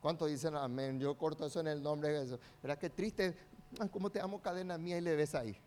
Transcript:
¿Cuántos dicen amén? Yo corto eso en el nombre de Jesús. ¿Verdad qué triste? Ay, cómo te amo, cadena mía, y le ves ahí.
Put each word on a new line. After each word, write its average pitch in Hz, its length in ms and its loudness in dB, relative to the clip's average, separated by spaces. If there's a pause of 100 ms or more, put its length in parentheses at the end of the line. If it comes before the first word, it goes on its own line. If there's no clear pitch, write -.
¿Cuántos 160 280 2
dicen 151 260 0
amén? 135 460 0
Yo 139 180 0
corto 156 280 0
eso 156 140 -2
en 160 60 0
el 147 160 0
nombre 147 280 2
de 151 100 2
Jesús. 127 180 -4 (240)
¿Verdad 143 160 -2
qué 175 120 -2
triste? 190 460 0 (420)
Ay, 202 100 0
cómo 196 220 -2
te 202 100 -2
amo, 190 200 -4
cadena 180 380 -2
mía, 175 200 0
y - 20 0
le 170 160 4
ves 151 180 4
ahí. 113 320 -2